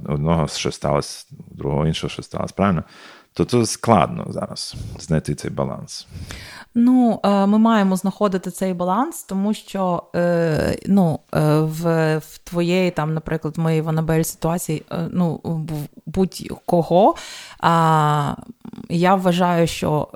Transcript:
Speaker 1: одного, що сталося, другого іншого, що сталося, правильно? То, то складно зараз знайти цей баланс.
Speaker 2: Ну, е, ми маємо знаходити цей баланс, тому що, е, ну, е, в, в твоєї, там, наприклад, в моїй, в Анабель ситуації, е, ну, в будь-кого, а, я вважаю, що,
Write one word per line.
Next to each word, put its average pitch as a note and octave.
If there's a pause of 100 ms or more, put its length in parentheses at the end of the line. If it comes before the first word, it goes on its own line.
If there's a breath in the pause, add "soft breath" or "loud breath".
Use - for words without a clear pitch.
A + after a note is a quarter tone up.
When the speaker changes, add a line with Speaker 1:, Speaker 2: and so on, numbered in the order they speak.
Speaker 1:
одного, D2+
що -
сталося, - (260)
другого D2
іншого, D#2+
що D#2+
сталося, -
правильно? F#2 (520 loud breath)
То, E2+
то A#2+
складно -
зараз - (240)
знайти D#2
цей -
баланс. - (680 loud breath)
Speaker 2:
Ну, A#3+
е, G3
ми G#3
маємо A3
знаходити F#3+
цей F#3+
баланс, F#3
тому G3
що, F#3 (120)
е, E3+
ну, F#3 (160)
е, D3+
в, D#3
в -
твоєї, F3
там, D#3
наприклад, D#3+
в -
моїй, D#3+
в D#3+
Анабель D#3+
ситуації, E3
е, E3
ну, E3+
в D#3 (180)
будь-кого, F3+ (440 loud breath)
а, D#3 (560)
я F3+
вважаю, F3
що, D3+